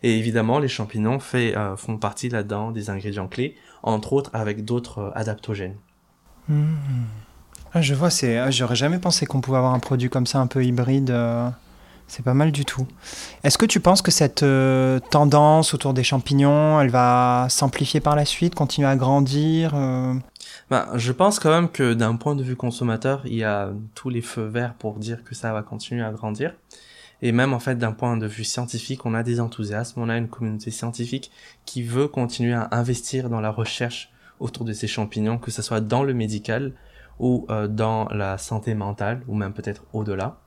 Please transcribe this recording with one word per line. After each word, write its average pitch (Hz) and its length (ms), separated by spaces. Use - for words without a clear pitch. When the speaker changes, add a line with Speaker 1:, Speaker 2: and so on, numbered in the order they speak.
Speaker 1:
Et 113 160
évidemment, 113 400
les 143 100
champignons 110 520
fait, 117 360
euh, 98 200
font 110 200
partie 107 320
là-dedans 107 440
des 107 180
ingrédients 98 380
clés, 131 260
entre 110 300
autres 135 180
avec 107 320
d'autres, 120 340
euh, 101 160
adaptogènes. 104 640
Speaker 2:
Hmm. 151 260
Ah, 170 80
je 139 120
vois, 160 160
c'est, 120 280
ah, 131 120
j'aurais 123 260
jamais 151 220
pensé 170 280
qu'on 135 140
pouvait 131 180
avoir 127 160
un 123 60
produit 127 280
comme 123 180
ça, - 120
un 127 80
peu 127 180
hybride, 127 460
euh, 120 400
c'est - 180
pas 127 80
mal 147 200
du 143 120
tout. 131 220
Est-ce - 160
que 226 80
tu 208 140
penses 190 200
que - 100
cette, - 340
euh, 131 540
tendance 151 640
autour 139 180
des 127 120
champignons, 143 760
elle 135 80
va 123 600
s'amplifier 139 500
par 147 160
la 147 80
suite, 175 300
continuer 143 340
à 135 80
grandir, 143 800
euh ? 127 400
Speaker 1:
Ben, 123 240
je 120 180
pense 202 260
quand 156 120
même 165 180
que 127 240
d'un 117 240
point 147 180
de 139 80
vue 127 140
consommateur, 123 680
il 107 80
y 113 100
a 101 280
tous - 140
les 120 140
feux 113 240
verts 120 280
pour 107 200
dire 113 280
que - 120
ça 117 180
va 107 100
continuer 113 420
à 107 80
grandir. 110 420
Et 120 120
même 131 200
en 120 80
fait, 127 160
d'un 117 160
point 120 240
de 110 100
vue 107 180
scientifique, 120 600
on 113 80
a 113 100
des 120 180
enthousiasmes, 113 600
on 117 80
a 117 80
une 117 120
communauté 110 420
scientifique 120 600
qui 123 160
veut 123 260
continuer 120 460
à 113 180
investir 123 560
dans 113 120
la 107 100
recherche 117 600
autour - 260
de 113 80
ces 110 140
champignons, 107 520
que 120 120
ce 113 120
soit 110 180
dans 117 220
le 135 120
médical 113 580
ou, 123 300
euh, 107 180
dans 110 440
la 98 260
santé 110 380
mentale, 104 520
ou 110 80
même 104 200
peut-être - 300
au-delà. 104 420